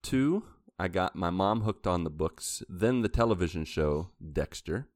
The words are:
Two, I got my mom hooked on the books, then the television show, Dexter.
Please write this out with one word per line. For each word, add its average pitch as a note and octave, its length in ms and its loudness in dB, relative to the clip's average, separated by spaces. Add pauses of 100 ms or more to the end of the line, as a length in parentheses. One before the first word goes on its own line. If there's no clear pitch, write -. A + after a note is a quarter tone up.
Two, D3 420 2 (360)
I F#2 80 -2
got F#2 280 0
my F2 140 0
mom G2 320 2
hooked G#2+ 240 -2
on F2+ 180 2
the D#2+ 60 -2
books, - 600 -4
then A#2 320 2
the G#2+ 80 0
television F2+ 560 2
show, D2+ 460 0 (220)
Dexter. D#2 640 -4